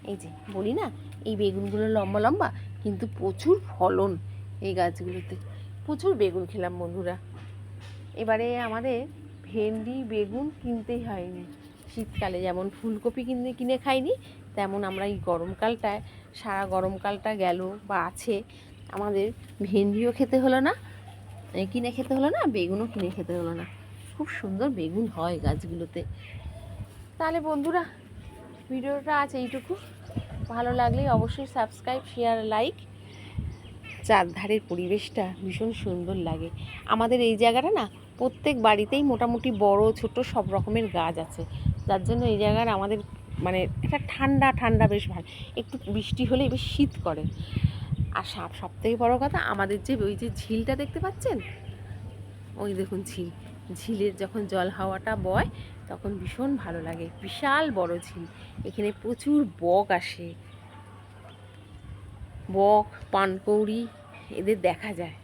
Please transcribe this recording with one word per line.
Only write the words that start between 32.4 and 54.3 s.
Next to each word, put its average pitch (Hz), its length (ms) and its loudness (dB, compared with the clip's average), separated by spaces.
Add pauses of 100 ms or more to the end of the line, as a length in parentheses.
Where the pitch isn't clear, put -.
লাইক। 233 240 2 (1300)
চারধারের 196 520 4 (100)
পরিবেশটা 180 540 0 (200)
ভীষণ 208 260 -2 (120)
সুন্দর 180 340 -2 (120)
লাগে। 165 200 -4 (460)
আমাদের 226 240 4 (100)
এই 226 80 6
জায়গাটা 233 340 6 (100)
না, 226 40 2 (340)
প্রত্যেক 262 380 0 (100)
বাড়িতেই 214 360 6
মোটামুটি 240 480 2 (140)
বড় 202 180 8 (180)
ছোট - 160 -2 (160)
সব 208 120 2 (120)
রকমের 220 300 2 (100)
গাছ 165 200 0 (100)
আছে, - 160 -10 (460)
যার 190 200 4
জন্য 240 160 4
এই 220 140 4
জায়গার 214 300 6
আমাদের, 202 300 2 (460)
মানে, 185 160 4 (240)
একটা 294 140 2 (140)
ঠান্ডা 269 360 6 (120)
ঠান্ডা 226 320 6
বেশ 208 200 2
ভালো। 175 140 -6 (340)
একটু 233 160 -8 (180)
বৃষ্টি 220 360 0
হলে 254 140 6 (100)
বেশ 254 100 -2 (100)
শীত 285 180 6 (140)
করে। 156 180 -2 (960)
আর - 160 -4
সব, 170 160 -6 (100)
সব 180 120 -8 (100)
থেকে 226 140 4
বড় 240 220 6
কথা, 285 200 2 (140)
আমাদের 196 340 0
যে 269 60 2 (140)
ওই 208 100 0
যে 233 120 -4 (120)
ঝিলটা 226 420 0
দেখতে 294 220 -6
পাচ্ছেন, 381 320 -2 (1200)
ওই 202 180 -4
দেখুন 190 260 -4 (100)
ঝিল, 175 180 -6 (500)
ঝিলের 208 380 -2
যখন 196 300 -4